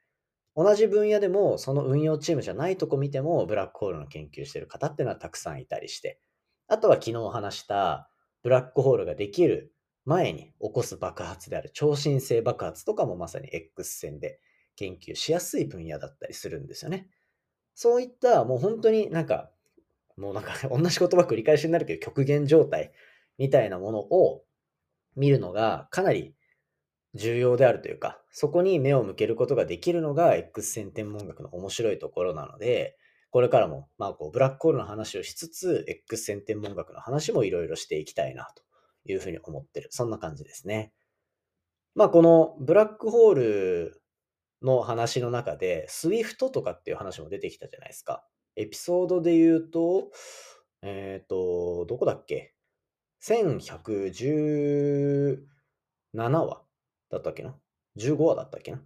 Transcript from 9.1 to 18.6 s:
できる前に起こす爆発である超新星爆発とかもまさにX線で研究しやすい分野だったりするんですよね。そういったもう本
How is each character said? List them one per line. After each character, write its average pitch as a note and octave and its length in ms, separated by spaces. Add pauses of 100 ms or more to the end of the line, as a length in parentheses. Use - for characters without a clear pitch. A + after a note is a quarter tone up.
で G2+ 140
き F3 160
る G2+ 280 (320)
前 C#3 280
に - 280
起 G#2+ 100
こ B2 100
す G2 160
爆 F2+ 260
発 F2 260
で F2+ 80
あ D2 40
る - 120
超 D3 220
新 C#3+ 240
星 A#2+ 220
爆 A#2+ 220
発 D#2+ 220
と G#3+ 100
か E3+ 100
も F#2 120
ま F2 100
さ - 120
に - 120
X - 480
線 D2 200
で D2+ 200 (380)
研 F#2+ 200
究 - 160
し - 180
や E3+ 80
す G3 200
い D#3 60
分 F#2+ 200
野 D2+ 140
だ C#2 80
っ - 100
た - 80
り - 80
す - 160
る E2 100
ん C#2 80
で - 60
す - 120
よ - 40
ね。 F#3 200 (640)
そ A#3+ 220
う B3 40
い B3+ 40
っ B3+ 40
た G#3+ 360
も B2+ 100
う - 20
本 G#3+ 240